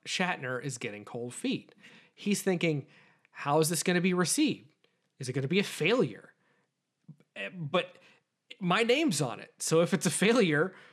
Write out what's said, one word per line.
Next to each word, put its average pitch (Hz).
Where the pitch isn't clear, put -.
Shatner 127
is 131
getting 104
cold 123
feet. -
He's 202
thinking, 165
"How 147
is 156
this 170
gonna 180
be 180
received? 185
Is 131
it 127
gonna 135
be 180
a 196
failure? 160
Eh, 202
but 170
my 190
name's 240
on 113
it. -
So 160
if 170
it's 180
a 160
failure, 185